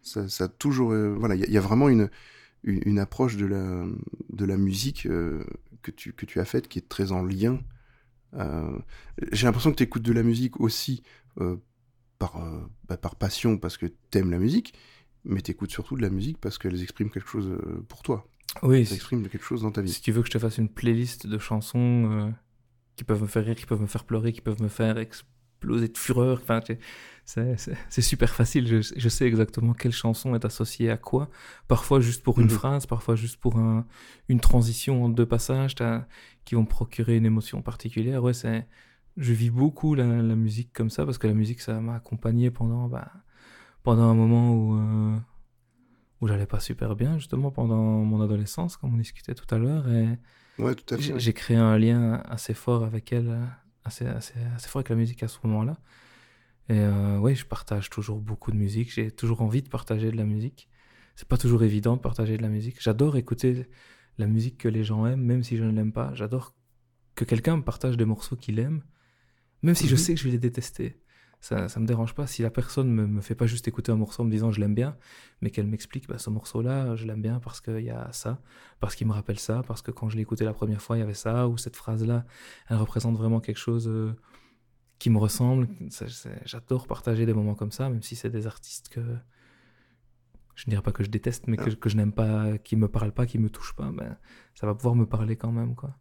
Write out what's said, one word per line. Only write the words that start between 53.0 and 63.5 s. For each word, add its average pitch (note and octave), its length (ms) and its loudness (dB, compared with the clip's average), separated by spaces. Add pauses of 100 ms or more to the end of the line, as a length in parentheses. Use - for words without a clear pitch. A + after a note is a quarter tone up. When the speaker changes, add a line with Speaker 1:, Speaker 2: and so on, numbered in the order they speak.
Speaker 2:
elle, A#2+ 180 0
euh, A#2 160 -4 (380)
assez, A#2+ 240 -8
assez, A#2 260 -8 (220)
assez A#2+ 140 -12
fort C3+ 100 -4
avec C3 100 -6
la A#2 60 2
musique A#2 280 0
à A2 40 -4
ce - 160 -10
moment-là. A2 340 0 (920)
Et, A2 100 4
euh, G2+ 400 2
ouais, B2+ 160 4
je - 100 -8
partage - 440 -6
toujours G#2+ 300 -6
beaucoup G#2+ 320 -6
de G#2+ 60 0
musique. G#2+ 360 0
J'ai A2 180 -2
toujours A2+ 300 -2
envie A2+ 200 2
de C#3 80 -14
partager A2+ 420 -2
de A2+ 60 -4
la G#2+ 80 0
musique. G#2+ 440 -4 (460)
C'est - 120 -18
pas - 100 2
toujours A#2 260 6
évident G#2+ 320 4
de C3 60 -4
partager A2+ 360 -2
de A2+ 40 -4
la A2 80 -2
musique. G#2+ 320 -4
J'adore C#3 360 2
écouter B2+ 520 0 (480)